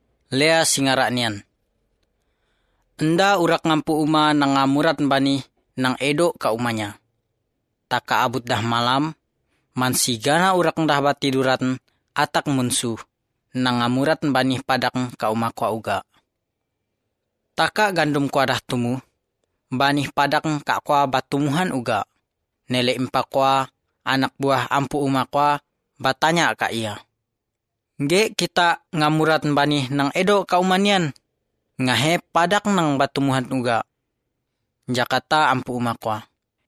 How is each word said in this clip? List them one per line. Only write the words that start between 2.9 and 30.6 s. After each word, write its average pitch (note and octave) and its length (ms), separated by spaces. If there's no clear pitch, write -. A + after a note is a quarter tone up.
Enda F#3 400
urak E3 240
ngampu D#3 320
uma D3+ 400
nang C#3 240
ngamurat C#3+ 480
bani C3+ 320
nang B2+ 240
edo D3 320
ka - 160
umanya. A2 480
Taka A#2+ 320
abut B2 240
dah A#2+ 160
malam, B2 560
man B2+ 240
sigana C#3+ 560
urak E3+ 240
ndah D3 240
batiduran C3 800
atak D3+ 320
munsuh, B2 560
nang B2+ 240
ngamurat C3 480
bani C3 320
padang B2+ 560
ka A2 160
uma A2+ 160
kwa G#2+ 240
uga. G#2+ 240
Taka G3+ 320
gandum D3+ 400
kwa C#3 160
dah B2+ 160
tumu, B2 400
bani C#3 400
padang D3 480
ka A#2 240
kwa C#3+ 240
batumuhan C#3+ 640
uga. A#2 320
Nele B2+ 240
empa B2 320
kwa, C3+ 400
anak C3 320
buah C3+ 320
ampu C#3 320
uma C3+ 240
kwa, C#3+ 320
batanya C#3 560
ka G#2+ 160
ia. A2 240
"Nge E3+ 400
kita F3 560
ngamurat D#3 560
bani C#3+ 400
nang C#3 240
edo F#3 320
ka F3+ 160